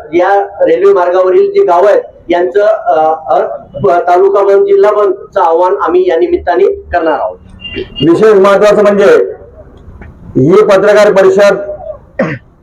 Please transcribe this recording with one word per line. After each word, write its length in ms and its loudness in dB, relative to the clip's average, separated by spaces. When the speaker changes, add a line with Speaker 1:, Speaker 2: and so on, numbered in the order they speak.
Speaker 1:
या 300 0
रेल्वे 320 2
मार्गावरील 600 0
जी 120 0
गावं 240 2
आहेत 140 0
यांचं, 340 -2
अ, 520 0
अ, 100 -2
तालुका 420 2
बंद, 240 2
जिल्हा 260 2
बंदचं 480 -4
आव्हान 360 0
आम्ही 320 -2
या 80 0
निमित्ताने 480 -2
करणार 480 -4
आहोत. 240 -6
Speaker 2:
विशेष 580 0
महत्वाचं 480 2
म्हणजे 520 2
ही 260 2
पत्रकार 500 2
परिषद 440 2